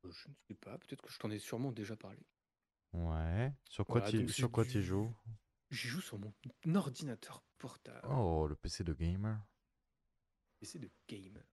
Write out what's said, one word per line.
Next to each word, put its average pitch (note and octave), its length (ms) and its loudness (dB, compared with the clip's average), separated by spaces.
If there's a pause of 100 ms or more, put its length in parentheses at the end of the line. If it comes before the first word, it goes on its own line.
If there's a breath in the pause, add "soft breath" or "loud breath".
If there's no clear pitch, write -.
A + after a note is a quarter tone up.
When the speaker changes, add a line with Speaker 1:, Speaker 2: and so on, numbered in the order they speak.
Speaker 1:
Euh, F2+ 60 -10
je - 180 -16
ne C#3+ 40 -16 (140)
sais G#2 60 -10
pas. - 240 -10
Peut-être - 240 -10
que - 100 -16
je - 60 -14
t'en G#2+ 140 -4
ai G#2 80 -2
sûrement B2+ 320 -2
déjà G#2+ 240 -6
parlé. G2 240 -14 (760)
Speaker 2:
Ouais. E2+ 580 2 (140)
Sur - 200 -2
quoi A#2+ 160 4
Speaker 1:
Voilà, G#2 100 2
Speaker 2:
tu, A2+ 80 4
Speaker 1:
donc A#2+ 100 4
Speaker 2:
sur B2+ 180 2
Speaker 1:
c'est A#2 40 2
Speaker 2:
quoi A#2 140 6
tu B2 80 -6
Speaker 1:
du G#2 100 4
Speaker 2:
joues ? G2 280 2 (600)
Speaker 1:
J'y B2 160 -4
joue C#3+ 140 -2
sur - 180 -8
mon G#2 140 -8 (420)
ordinateur C#3 680 -2 (140)
portable. - 520 -12
Speaker 2:
Oh, E2+ 380 6
le D2 80 2
P - 140 -4
C - 140 -2
de E2+ 100 2
gamer. G2 460 2 (1200)
Speaker 1:
P G#2+ 60 -12
C D#3+ 140 -10
de B2 100 -8 (180)
gamer. G2+ 460 -12